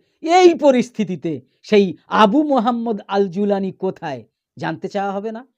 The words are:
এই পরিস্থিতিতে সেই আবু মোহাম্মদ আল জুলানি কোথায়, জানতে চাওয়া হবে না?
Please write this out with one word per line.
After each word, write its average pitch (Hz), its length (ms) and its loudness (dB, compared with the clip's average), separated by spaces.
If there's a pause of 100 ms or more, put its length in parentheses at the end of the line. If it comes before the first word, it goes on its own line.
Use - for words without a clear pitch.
(380)
এই 370 120 8 (140)
পরিস্থিতিতে 214 680 0 (360)
সেই 202 180 4 (360)
আবু 220 180 4 (120)
মোহাম্মদ 233 460 -2 (160)
আল 202 100 2 (100)
জুলানি 196 380 -2 (100)
কোথায়, 175 380 -8 (360)
জানতে 160 380 -8
চাওয়া 202 220 -4
হবে 202 200 -8
না? 233 60 -18 (160)